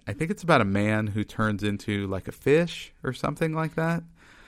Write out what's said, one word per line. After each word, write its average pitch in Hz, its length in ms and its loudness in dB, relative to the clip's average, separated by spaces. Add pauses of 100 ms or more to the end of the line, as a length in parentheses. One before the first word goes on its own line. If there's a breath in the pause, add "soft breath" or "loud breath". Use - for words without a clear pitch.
I 107 60 -4
think 160 200 -4
it's - 100 -6
about 165 180 6
a 110 40 4
man 104 440 2
who 104 140 -2
turns 104 400 -2
into, 101 460 -2
like, 95 180 -4
a 117 60 -10
fish 160 600 0 (120)
or 127 80 -2
something 151 420 -2
like 160 220 -2
that. 165 260 0 (460 soft breath)